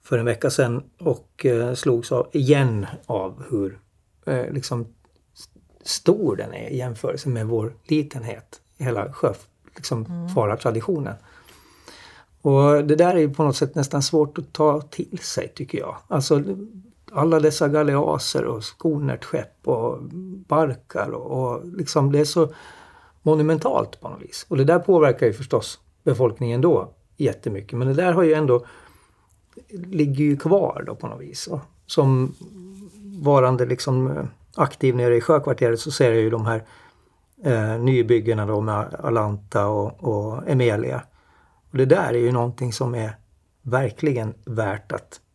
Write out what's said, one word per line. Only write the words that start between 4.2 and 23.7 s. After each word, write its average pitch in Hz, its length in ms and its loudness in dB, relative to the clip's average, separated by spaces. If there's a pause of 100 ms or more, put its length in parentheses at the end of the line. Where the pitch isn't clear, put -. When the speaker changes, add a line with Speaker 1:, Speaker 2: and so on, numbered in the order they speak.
Speaker 1:
eh, 131 260 -4
liksom 131 280 -6 (540)
s-, - 140 -20 (360)
stor 170 520 0
den 104 180 -10
är 110 160 -12
i 135 60 -6
jämförelse 123 520 -6
med 113 180 -2
vår 113 280 -4 (100)
litenhet, 131 760 -4 (180)
hela 123 340 -4
sjö-, 123 220 -2 (420)
liksom 117 300 -6
Speaker 2:
Mm. 175 220 -8
Speaker 1:
farartraditionen. 117 880 -2 (1300)
Och 143 420 6
det 151 120 4
där 175 180 4
är 180 40 4
ju 147 160 2
på 160 100 0
något 139 120 2
sätt 135 180 -2
nästan 139 280 -2
svårt 147 360 0
att 160 140 -12
ta 151 280 2
till - 420 -10
sig, - 320 -8
tycker - 240 -8
jag. - 180 -10 (120)
Alltså, 147 340 2 (680)
alla 160 280 4
dessa 147 280 2
galeaser 143 760 0
och 113 200 -6
skornärtskepp - 1040 -6
och 117 340 -2 (460)
barkar 147 640 -2
och, 131 420 -6
och 143 140 -8
liksom, 156 460 0
det 147 60 4
är 151 60 4
så 156 240 2 (720)
monumentalt 156 800 0